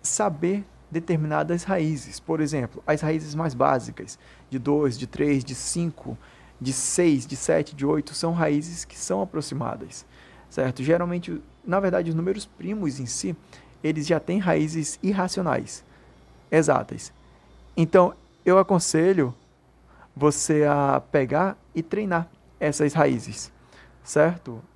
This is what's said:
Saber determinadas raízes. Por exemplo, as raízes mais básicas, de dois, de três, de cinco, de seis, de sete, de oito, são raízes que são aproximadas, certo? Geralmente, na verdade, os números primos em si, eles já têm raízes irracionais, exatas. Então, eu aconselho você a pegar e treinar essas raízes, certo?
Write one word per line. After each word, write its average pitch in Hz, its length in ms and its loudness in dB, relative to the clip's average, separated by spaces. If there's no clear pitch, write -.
Saber 190 600 -2
determinadas 156 720 0
raízes. 156 560 -2
Por 160 200 -2
exemplo, 143 460 -4
as 151 140 2
raízes 156 340 -2
mais 156 200 -2
básicas, 131 640 0
de 135 80 -6
dois, 139 400 0
de 127 80 -6
três, 143 360 0
de 127 120 -10
cinco, 156 640 -6
de 127 140 -4
seis, 151 520 2
de - 80 -10
sete, 156 400 0
de 139 120 -4
oito, 151 260 0
são 165 220 -2
raízes 160 500 -2
que - 140 -20
são 190 240 -4
aproximadas, 151 840 -8
certo? 131 320 -4
Geralmente, 175 600 -2
na 190 160 0
verdade, 180 300 0
os 160 40 -2
números 190 300 -2
primos 170 560 -6
em 127 60 -6
si, - 280 -6
eles 151 240 -2
já 160 140 2
têm 185 180 -2
raízes 160 640 0
irracionais, 180 800 -2
exatas. 147 640 2
Então, 175 400 6
eu 185 140 8
aconselho 170 760 4
você 151 500 2
a 143 460 2
pegar 147 460 2
e 160 80 -2
treinar 180 460 -2
essas 147 320 0
raízes, 135 580 0
certo? 151 580 0